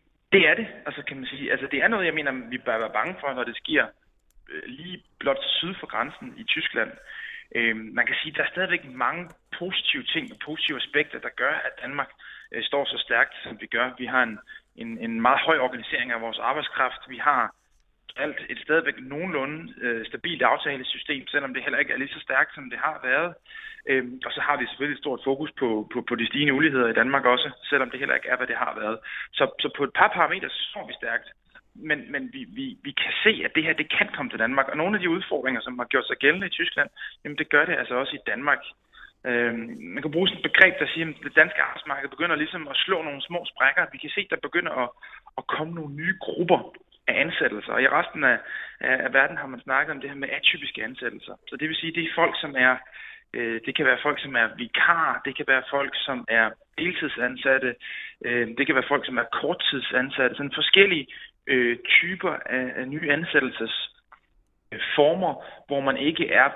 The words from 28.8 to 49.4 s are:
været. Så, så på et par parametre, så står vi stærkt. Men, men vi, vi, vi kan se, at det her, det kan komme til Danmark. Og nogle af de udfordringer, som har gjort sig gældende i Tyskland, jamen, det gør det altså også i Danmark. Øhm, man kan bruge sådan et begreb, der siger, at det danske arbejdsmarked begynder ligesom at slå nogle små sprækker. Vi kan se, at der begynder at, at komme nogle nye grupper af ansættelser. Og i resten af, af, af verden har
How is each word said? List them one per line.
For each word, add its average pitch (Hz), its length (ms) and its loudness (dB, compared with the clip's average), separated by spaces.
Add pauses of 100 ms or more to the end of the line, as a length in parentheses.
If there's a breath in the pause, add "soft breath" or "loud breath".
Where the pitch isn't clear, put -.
været. 110 180 -2 (340 loud breath)
Så, 135 160 2 (100)
så 151 180 0
på 143 60 0
et 135 120 -2
par 190 120 6
parametre, 175 420 0
så - 220 -6
står 196 160 -10
vi - 60 -12
stærkt. 117 340 -6 (640 soft breath)
Men, 147 220 -2
men 135 220 -6
vi, 131 120 -10 (140)
vi, 135 240 -8
vi 139 80 -8
kan - 220 -2 (100)
se, 214 220 4
at - 100 0
det 160 80 4
her, 160 100 2
det 156 240 -2
kan - 180 2
komme 131 160 -4
til - 80 -6
Danmark. 135 280 2
Og 139 100 -4
nogle 190 200 2
af 185 40 -2
de 175 80 2
udfordringer, 131 520 -2
som 123 180 -8
har 120 60 -2
gjort 127 220 0
sig 131 100 -4
gældende 175 300 2
i - 120 -6
Tyskland, 160 300 -2 (340 loud breath)
jamen, 147 140 -8
det 156 120 -2
gør 151 160 6
det 170 120 -2
altså 123 180 -2
også 131 200 -2
i 135 120 -10
Danmark. 131 340 0 (640 loud breath)
Øhm, 117 520 0 (160)
man 135 100 -8
kan 156 80 -4
bruge 170 160 2
sådan - 180 -4
et 156 60 -4
begreb, 185 280 6
der 139 80 0
siger, 165 200 -4
at 151 60 -8 (100)
det - 120 -4
danske 156 260 6
arbejdsmarked 139 480 -4
begynder 165 260 0
ligesom 156 320 -4
at 135 80 -6
slå 175 280 0
nogle 143 180 -6
små 170 300 -6
sprækker. 143 400 2
Vi 139 60 -14
kan 151 120 -10
se, - 120 -4
at 185 80 -6
der - 180 -4
begynder 170 240 0 (120)
at, 120 60 -2 (480 loud breath)
at - 100 -10
komme 165 260 -4
nogle 151 220 -8
nye 165 260 -2
grupper 170 520 2 (340)
af 113 140 2
ansættelser. 117 520 -2
Og 113 80 2
i 131 60 6
resten 151 360 0
af, 123 140 6 (420 loud breath)
af, 131 260 2
af 131 80 -4
verden 139 240 4
har 139 100 -6